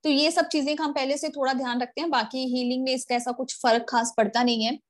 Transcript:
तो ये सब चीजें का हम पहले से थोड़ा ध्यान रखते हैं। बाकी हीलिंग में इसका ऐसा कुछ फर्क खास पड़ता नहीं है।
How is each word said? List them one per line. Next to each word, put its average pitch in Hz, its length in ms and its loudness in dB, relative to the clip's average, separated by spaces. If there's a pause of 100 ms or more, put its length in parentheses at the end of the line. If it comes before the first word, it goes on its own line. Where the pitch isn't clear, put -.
तो 302 60 0
ये 294 220 4
सब 330 160 2
चीजें 302 280 0
का 311 80 -4
हम 294 100 -2
पहले 277 240 0
से 302 120 -4
थोड़ा 269 240 0
ध्यान 247 280 -2
रखते 247 200 -6
हैं। 339 80 -2
बाकी 254 360 -2
हीलिंग 254 380 0
में 262 100 0
इसका 254 220 -2
ऐसा 247 160 -2
कुछ 254 300 -6
फर्क 233 280 4
खास 240 280 0
पड़ता 233 260 2
नहीं 233 200 2
है। 240 120 0 (140)